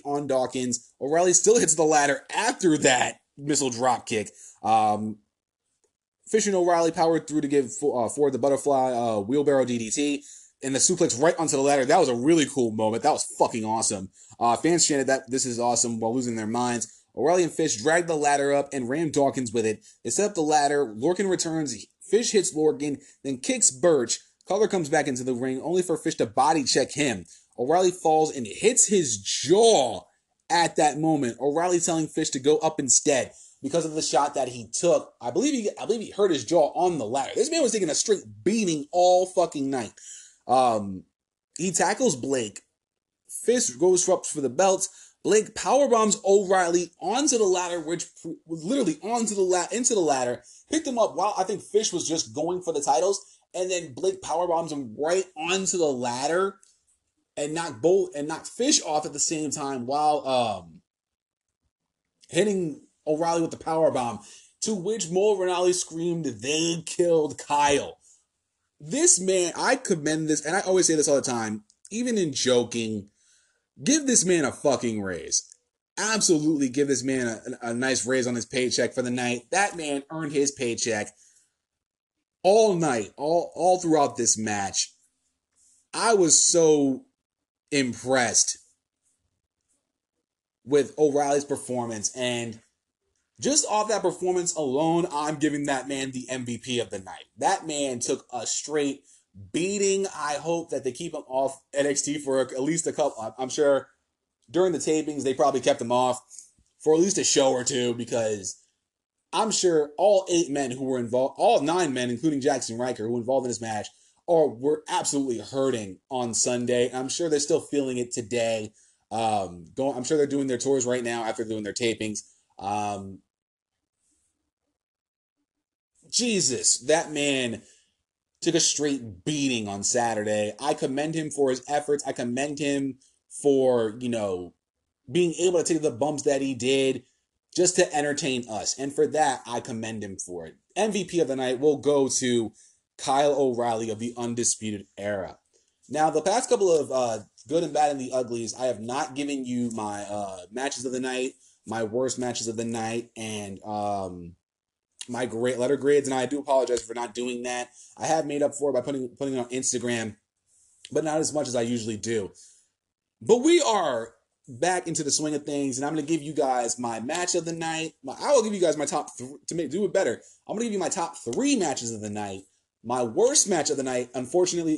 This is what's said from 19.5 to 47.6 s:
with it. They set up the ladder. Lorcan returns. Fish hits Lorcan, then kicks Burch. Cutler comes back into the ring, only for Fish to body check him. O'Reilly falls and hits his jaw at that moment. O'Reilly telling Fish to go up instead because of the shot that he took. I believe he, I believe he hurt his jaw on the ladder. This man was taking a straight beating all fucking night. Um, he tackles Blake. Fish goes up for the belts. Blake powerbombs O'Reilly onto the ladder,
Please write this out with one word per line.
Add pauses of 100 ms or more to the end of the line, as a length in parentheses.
with
it. (180)
They
set
up
the
ladder.
Lorcan
returns. (240)
Fish
hits
Lorcan, (220)
then
kicks
Burch. (280)
Cutler
comes
back
into
the
ring,
only
for
Fish
to
body
check
him. (320)
O'Reilly
falls
and
hits
his
jaw (480)
at
that
moment.
O'Reilly
telling
Fish
to
go
up
instead (300)
because
of
the
shot
that
he
took.
I
believe
he, (100)
I
believe
he
hurt
his
jaw
on
the
ladder.
This
man
was
taking
a
straight (200)
beating
all
fucking
night. (540)
Um, (540)
he
tackles
Blake. (680)
Fish
goes
up
for
the
belts. (340)
Blake
powerbombs
O'Reilly
onto
the
ladder,